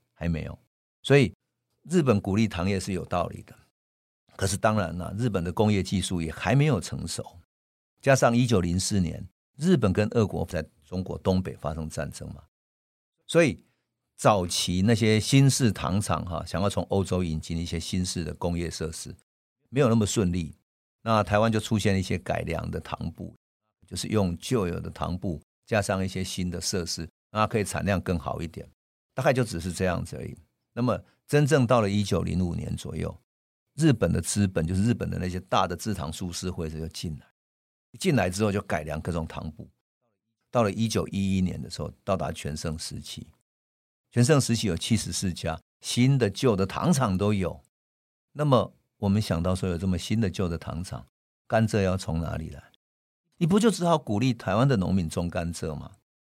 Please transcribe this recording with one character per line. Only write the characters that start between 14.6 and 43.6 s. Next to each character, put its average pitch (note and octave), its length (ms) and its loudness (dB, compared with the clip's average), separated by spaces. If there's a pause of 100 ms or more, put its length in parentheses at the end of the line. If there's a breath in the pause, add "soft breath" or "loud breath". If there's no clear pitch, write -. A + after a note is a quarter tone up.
那 A2+ 140 6
些 A2 240 4
新 C3+ 300 6
式 A#2+ 240 4
糖 F2 260 -2
厂 E2 260 -2
哈， D#2+ 200 -6
想 F#2 160 -4
要 G2+ 80 2
从 F#2 160 -2
欧 G2 180 0
洲 F2+ 200 0
引 D#2+ 160 -2
进 E2 180 -6
一 E2+ 80 -4
些 E2+ 140 -4
新 F#2 260 -2
式 F2+ 180 -4
的 D#2+ 100 -8
工 E2+ 240 -2
业 E2+ 120 -4
设 D#2+ 220 -6
施， - 240 -12 (540)
没 B2 100 -2
有 C3+ 100 4
那 A2+ 60 4
么 A2 100 2
顺 F#2+ 260 2
利。 E2 240 -4 (460)
那 A2 220 2
台 G#2 160 4
湾 A2+ 120 4
就 A2 80 2
出 G#2+ 200 -2
现 G2 140 2
了 F#2+ 60 2
一 - 20 0
些 F2+ 160 -2
改 E2 240 -4
良 E2 280 -4
的 E2+ 100 -4
糖 E2 320 -8
布， F2 220 -12 (540)
就 - 80 -14
是 G2 120 -6
用 G2 300 0
旧 G#2+ 300 -2
有 E2+ 120 -4
的 E2 100 -8
糖 E2 280 -4
布 E2+ 240 -4 (240)
加 G#2+ 160 0
上 F#2+ 220 0
一 F#2 40 -2
些 F#2 160 -4
新 F2+ 260 -4
的 F2 100 -6
设 F2 260 -4
施， E2+ 160 -8 (300)
让 G#2+ 100 0
它 G#2 60 2
可 A2 120 0
以 G2+ 40 0
产 E2 220 -4
量 F#2+ 160 2
更 F2+ 160 -2
好 D2 240 -6
一 E2 60 -6
点， - 220 -14 (440)
大 C3 100 -6
概 D3+ 80 4
就 B2+ 120 2
只 G#2 160 -4
是 F2 120 -6
这 F#2 140 -2
样 F2 180 0
子 - 120 -12
而 B1+ 100 -10
已。 C#2 120 -12 (360)
那 A#2 80 -6
么 A#2 180 0 (280 soft breath)
真 D3 180 4
正 C3+ 200 4
到 A#2+ 160 4
了 G2+ 80 2
一 G#2 140 2
九 F2+ 200 0
零 F2+ 220 0
五 E2+ 80 -2
年 E2 220 -6
左 - 200 -10
右， E2 220 -6 (580)
日 D3 160 4
本 F2 220 2
的 F2 80 0
资 G2+ 260 0
本， E2 180 -2
就 F#2 100 -2
是 F#2+ 80 2
日 A#2 100 2
本 F2 160 -4
的 F2 80 -6
那 F2+ 100 -4
些 F2+ 140 -6
大 F#2+ 260 0
的 F2 80 -4
制 G#2 180 -6
糖 D#2 180 -6
株 F2+ 200 -8
式 F#2 180 -6
会 E2 200 -6
社 D#2 100 -10
就 D#2+ 100 -6
进 D#2+ 300 -8
来， - 60 -20 (760)
进 F3+ 160 2
来 F#2 140 2
之 G2 140 -2
后 G#2 80 2
就 G2+ 100 -2
改 E2 220 -4
良 D#2 180 -6
各 F2 100 -6
种 E2 160 -4
糖 - 240 -10
布。 D#2 160 -16 (840)
到 B2 120 2
了 G2+ 80 2
一 A2+ 160 0
九 G#2+ 200 -2
一 F#2+ 300 0
一 F#2 40 4
年 D#2 180 -2
的 B1+ 100 -10
时 - 120 -10
候， D2+ 100 -8 (120)
到 G2 120 0
达 E2 160 -4
全 D2 240 -8
盛 D#2+ 220 -6
时 - 240 -10
期。 - 260 -14 (840)